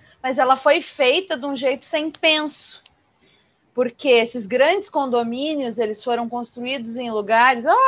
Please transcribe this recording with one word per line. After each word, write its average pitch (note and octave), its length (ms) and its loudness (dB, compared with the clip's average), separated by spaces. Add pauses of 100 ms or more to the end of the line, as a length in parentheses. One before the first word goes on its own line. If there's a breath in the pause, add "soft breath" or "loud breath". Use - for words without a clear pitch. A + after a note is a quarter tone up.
(220 soft breath)
mas C4 160 -4
ela C4 180 4
foi D4+ 240 4
feita D4 560 0
de B3 100 -8
um C#4 100 -4
jeito C4 300 -2
sem D#4 240 -4
penso. - 720 -2 (920)
Porque B3 340 -4
esses A#3 380 2
grandes C#4+ 440 2
condomínios, B3+ 880 -4
eles G#3+ 240 -4
foram A#3+ 260 -4
construídos A#3+ 680 -10
em B3 140 -8
lugares, A3+ 560 2
ó, E4+ 100 4 (120)